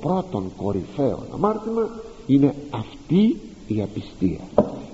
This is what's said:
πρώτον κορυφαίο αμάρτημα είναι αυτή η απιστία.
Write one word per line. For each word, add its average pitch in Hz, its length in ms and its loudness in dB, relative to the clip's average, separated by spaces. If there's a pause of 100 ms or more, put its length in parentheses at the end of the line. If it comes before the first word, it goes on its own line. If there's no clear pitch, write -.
πρώτον 147 560 -2
κορυφαίο 98 640 -2 (160)
αμάρτημα 214 540 0 (380)
είναι 139 280 6 (160)
αυτή 180 680 2 (260)
η 107 160 0
απιστία. - 580 -2 (540)